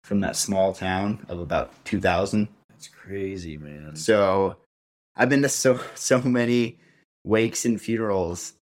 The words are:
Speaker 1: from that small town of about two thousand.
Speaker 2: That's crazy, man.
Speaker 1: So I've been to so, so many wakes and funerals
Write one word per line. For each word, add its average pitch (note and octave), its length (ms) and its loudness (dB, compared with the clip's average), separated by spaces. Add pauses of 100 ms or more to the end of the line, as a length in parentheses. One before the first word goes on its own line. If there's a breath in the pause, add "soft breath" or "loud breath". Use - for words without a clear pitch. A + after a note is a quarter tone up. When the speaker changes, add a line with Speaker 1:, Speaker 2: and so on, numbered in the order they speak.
Speaker 1:
from G2+ 160 0
that - 160 -2
small F#2+ 360 0
town F#2+ 560 -4
of F2+ 100 -8
about D#2+ 460 -4
two G2 160 -2
thousand. F#2+ 480 2 (220)
Speaker 2:
That's - 180 -20
crazy, F#2+ 680 -10
man. D2 360 -16
Speaker 1:
So G2 640 2 (580)
I've B2 140 4
been C#3 140 4
to C3+ 80 2
so, B2+ 300 2 (140)
so B2+ 280 2
many A#2+ 560 2 (460 soft breath)
wakes A2+ 420 0
and A2 140 2
funerals G2 800 -2